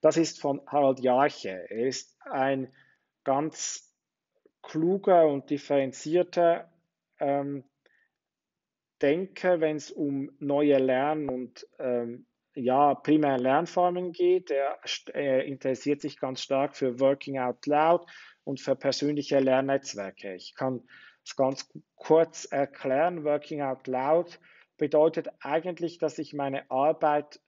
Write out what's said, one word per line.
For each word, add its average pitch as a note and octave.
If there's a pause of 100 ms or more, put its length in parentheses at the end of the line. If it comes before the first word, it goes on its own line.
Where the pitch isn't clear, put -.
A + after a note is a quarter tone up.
Das D#3
ist D#3+
von C#3+
Harald C3+
Jarche. B2
Er A2+
ist -
ein C3+ (500)
ganz - (680)
kluger F3
und C#3
differenzierter, D#3 (480)
ähm, C#3+ (1400)
Denker, F3
wenn D#3
es D3
um C#3+
neue C#3+
Lern- C#3
und, B2+ (120)
ähm, B2 (300)
ja, C3+
primär D3
Lernformen F3
geht. F3+
Er C#3
st-, -
er C3+
interessiert C#3
sich C#3+
ganz C3
stark C#3
für B2+
Working C3+
Out B2
Loud D#3+ (380)
und C3+
für C3+
persönliche C#3+
Lernnetzwerke. C3
Ich -
kann C3 (420)
es -
ganz C3+ (260)
kurz E3
erklären. C#3+
Working D3
Out C3
Loud D3 (380)
bedeutet D#3 (100)
eigentlich, E3
dass D#3
ich D3+
meine C#3
Arbeit D3